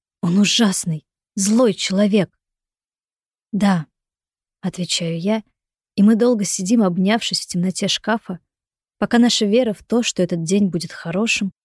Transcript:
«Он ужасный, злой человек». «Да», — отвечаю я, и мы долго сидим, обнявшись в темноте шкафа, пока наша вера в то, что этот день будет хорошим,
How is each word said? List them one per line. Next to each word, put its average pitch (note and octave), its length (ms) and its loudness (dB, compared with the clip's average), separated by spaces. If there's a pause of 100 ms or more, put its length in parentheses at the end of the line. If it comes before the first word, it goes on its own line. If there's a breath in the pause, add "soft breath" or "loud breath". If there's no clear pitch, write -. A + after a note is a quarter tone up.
(220)
«Он F3 160 2
ужасный, F#3+ 680 0 (300)
злой G#3+ 400 2
человек». G3 640 0 (1120)
«Да», — F#3+ 380 0 (720)
отвечаю E3+ 580 -6
я, G#3 240 -2 (540)
и G3+ 80 4
мы A3+ 100 6
долго A3+ 300 2
сидим, G3 400 0
обнявшись F#3+ 560 0
в - 80 -10
темноте F#3 400 -2
шкафа, G#3 500 -4 (600)
пока A3 200 2
наша A#3 280 4
вера A3+ 260 2
в - 100 -12
то, A#3 220 0
что - 180 -2
этот E3+ 220 -2
день G3 240 2
будет E3 240 -6
хорошим, G3 600 -4 (120)